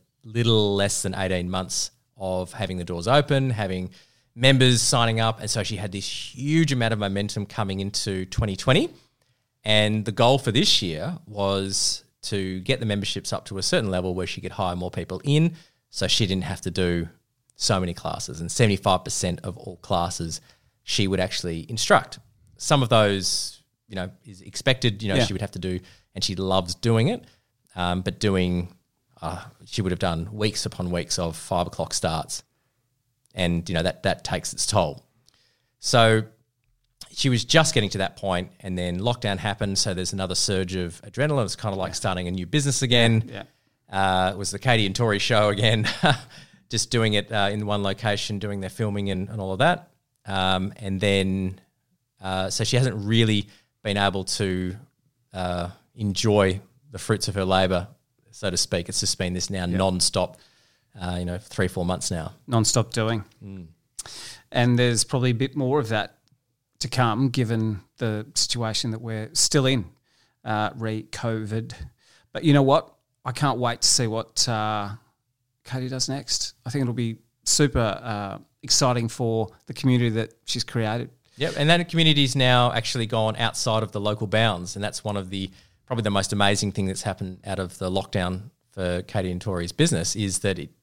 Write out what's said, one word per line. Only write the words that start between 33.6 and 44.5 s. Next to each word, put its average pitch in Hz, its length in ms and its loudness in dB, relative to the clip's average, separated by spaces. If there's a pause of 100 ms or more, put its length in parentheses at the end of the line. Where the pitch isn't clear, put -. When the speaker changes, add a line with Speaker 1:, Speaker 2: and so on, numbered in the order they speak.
Speaker 1:
you 87 80 -2
know, 80 80 0
that, - 180 -4
that 95 220 -2
takes - 280 -6
its - 140 -4
toll. 90 400 0 (720)
So 113 460 4 (880)
she - 160 0
was 120 160 2
just 156 300 6
getting 107 160 2
to 98 80 -4
that 95 180 -2
point, 92 340 -2 (100)
and 92 160 -6
then 90 240 -2
lockdown 107 380 -2
happened. 101 400 -4
So 98 160 0
there's 90 180 -4
another 95 220 -4
surge 92 400 0
of 87 280 -6
adrenaline. 135 420 -2
It's 90 120 -6
kinda 98 200 -4
like 92 140 -4
Speaker 2:
Yeah. 87 40 -8
Speaker 1:
starting 90 320 -2
a 87 60 -4
new 92 140 -4
business 139 360 0
again. 117 460 6
Speaker 2:
Yeah. 101 160 -12 (440)
Speaker 1:
Uh, 95 440 2
it 90 40 -8
was 98 140 -6